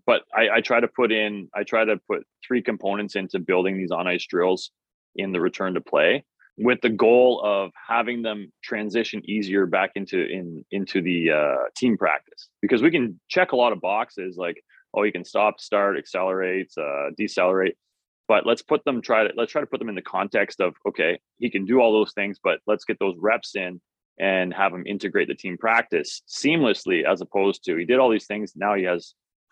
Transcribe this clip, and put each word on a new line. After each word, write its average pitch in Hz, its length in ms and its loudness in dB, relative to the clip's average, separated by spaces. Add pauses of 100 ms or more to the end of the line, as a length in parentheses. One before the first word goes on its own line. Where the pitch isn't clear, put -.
but 120 160 4 (120)
I, 110 220 4
I 117 60 4
try 117 180 2
to 117 80 2
put 113 240 0
in, 104 420 -2
I 104 100 -4
try 113 220 2
to 107 140 0 (100)
put 101 160 -4 (200)
three 123 160 0
components 104 540 -4
into 95 240 -4
building 92 380 0
these 92 140 -4
on 87 160 -2
ice 87 180 -2
drills 92 460 0 (440)
in 98 160 -4
the 90 100 0
return 92 320 -2
to 82 80 -2
play, 85 420 2 (340)
with 120 240 0
the 123 80 2
goal 120 540 4
of 101 280 0 (160)
having 117 340 -2
them 107 300 -8 (100)
transition 107 640 -4
easier 98 420 0
back 95 300 0
into, 101 300 -4
in, 85 460 -8
into 98 300 -2
the, 85 300 0
uh, 71 320 2 (140)
team 117 200 2
practice, - 520 -2 (120)
because 110 200 2
we 160 100 4
can 120 280 -2 (100)
check 180 240 0
a - 20 0
lot 120 160 4
of 98 80 -4
boxes, 92 560 -4
like, 87 260 -6 (320)
"Oh, 101 100 2
you 107 100 2
can 90 100 -6
stop, 104 380 0
start, 101 360 0
accelerate, 92 800 -2
uh, 71 400 -4
decelerate." 92 600 2 (520)
But - 160 4
let's 120 160 2
put - 240 -2
them, 127 160 -2
try 110 260 2
to, - 80 -4
let's 117 160 -2
try 151 80 -2
to - 80 -6
put - 120 -6
them 117 100 -8
in 101 60 -8
the 90 80 -8
context 101 580 -2
of, 90 140 0 (120)
okay, 85 320 -2 (200)
he 117 100 -2
can 98 160 -4
do 123 160 4
all 117 100 6
those 107 220 2
things, 101 280 -6
but 87 240 0
let's 104 200 -2
get 104 140 -4
those 95 180 -2
reps 107 380 -2
in 90 260 -8 (380)
and 92 340 0
have 95 180 0
him 90 140 -10
integrate 98 420 -2
the - 80 -6
team 90 220 -10
practice - 720 -2
seamlessly, 113 840 0
as 95 100 0
opposed 98 440 -2
to 87 100 -2
he 85 100 -4
did 123 140 2
all 127 120 4
these 107 160 -2
things, 104 280 -8
now 101 200 0
he 95 80 0
has 87 320 -4 (360)